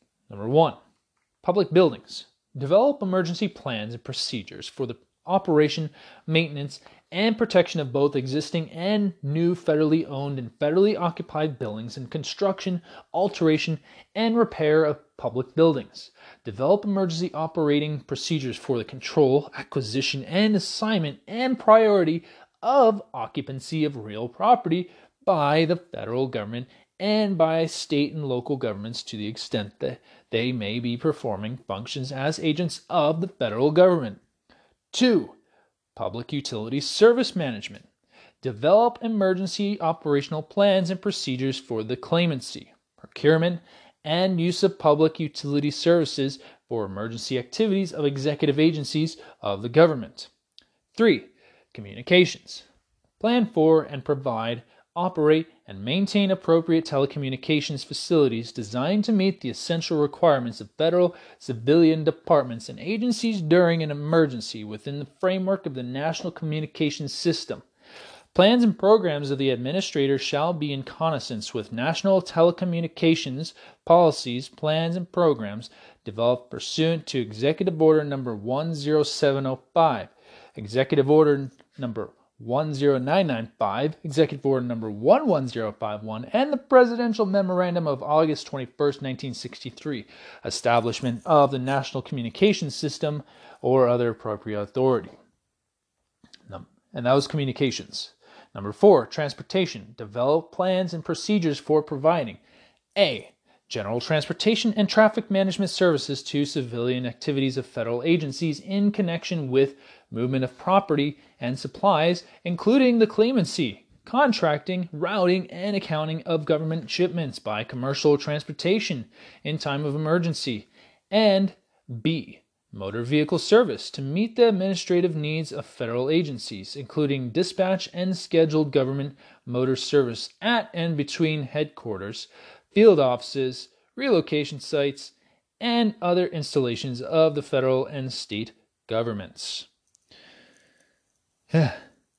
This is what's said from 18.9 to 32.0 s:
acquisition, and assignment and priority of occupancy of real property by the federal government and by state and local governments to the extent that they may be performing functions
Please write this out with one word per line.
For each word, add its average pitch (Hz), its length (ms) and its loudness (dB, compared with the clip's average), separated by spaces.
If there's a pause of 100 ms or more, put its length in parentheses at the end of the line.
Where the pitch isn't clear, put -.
acquisition, 131 680 -6
and 208 300 2
assignment 185 720 -4
and 254 320 -4
priority 202 680 6 (380)
of 226 400 4 (120)
occupancy 135 720 -6
of 143 120 -2
real 107 320 -8
property 180 640 2 (340)
by 156 400 2
the 165 120 0
federal 120 500 -6
government 117 420 -8 (300)
and 208 380 0
by 160 300 2
state 147 480 -2
and 151 120 -8
local 127 300 -4
governments 113 460 -8
to - 140 -14
the 104 100 -6
extent 107 540 -8
that 127 200 -8 (300)
they 117 200 -2
may 113 280 -6
be 120 180 -4
performing 120 600 -4
functions 127 540 -10